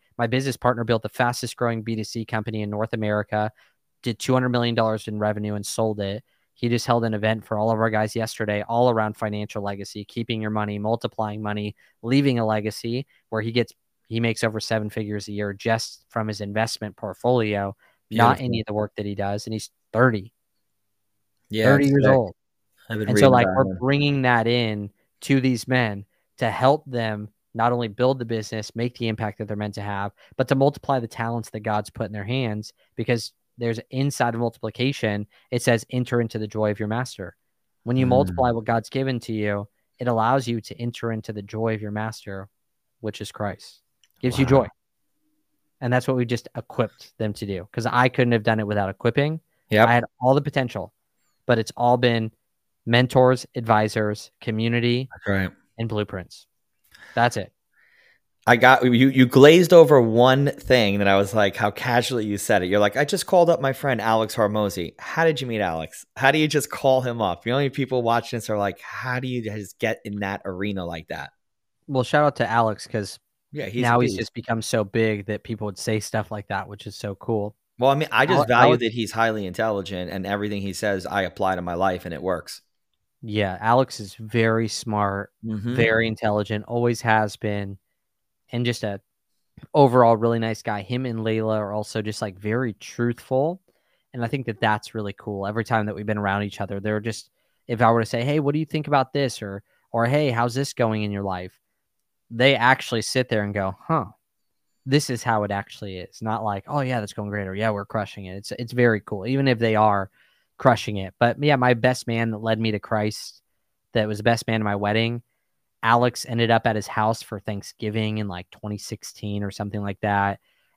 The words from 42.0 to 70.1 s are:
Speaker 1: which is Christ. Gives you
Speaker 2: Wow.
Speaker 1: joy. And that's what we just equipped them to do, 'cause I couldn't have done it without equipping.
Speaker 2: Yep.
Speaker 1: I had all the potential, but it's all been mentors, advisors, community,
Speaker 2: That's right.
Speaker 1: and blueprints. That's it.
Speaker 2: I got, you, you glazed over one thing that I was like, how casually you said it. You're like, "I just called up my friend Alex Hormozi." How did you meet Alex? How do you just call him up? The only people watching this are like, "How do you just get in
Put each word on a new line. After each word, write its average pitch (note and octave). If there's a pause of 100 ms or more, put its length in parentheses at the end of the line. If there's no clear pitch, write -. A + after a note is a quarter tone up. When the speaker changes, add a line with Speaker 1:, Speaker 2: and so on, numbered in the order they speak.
Speaker 1:
which A2
is G2+
Christ. - (380)
Gives B2+
you C3+
Speaker 2:
Wow. C3
Speaker 1:
joy. G2 (1120)
And B2
that's B2
what C3
we B2
just A#2
equipped -
them G#2+
to G#2
do, F#2+
'cause A#2
I B2
couldn't A#2+
have A2+
done A2
it G#2+
without G#2
equipping. C#3+ (280)
Speaker 2:
Yep. A2
Speaker 1:
I A#2+
had A#2+ (160)
all B2+
the C#3+
potential, C3 (500)
but A#2+
it's A2
all A#2+
been A#2 (540)
mentors, B2+
advisors, A2 (100)
community, A#2+
Speaker 2:
That's -
right. F#2+ (280)
Speaker 1:
and A2+
blueprints. G#2 (680)
That's A#2+
it. F#2+ (920)
Speaker 2:
I A#2+
got, B2+
you, B2+
you C3
glazed D#3
over D3+
one B2+
thing G#2+
that G2+
I G2
was G2
like, G2+
how G#2
casually A#2+
you G2+
said G2
it. -
You're G2
like, G#2
"I C#3+
just F3+
called F3
up E3
my C3+
friend B2+
Alex A2
Hormozi." G#2
How -
did D3+
you C3
meet A2+
Alex? D#2+ (120)
How C3+
do D#3
you D#3
just C#3+
call C3
him A#2
up? F2+
The A#2
only C#3
people B2+
watching A#2
this A2
are G#2+
like, G2+
"How B2+
do B2+
you B2
just G#2
get A2
in G#2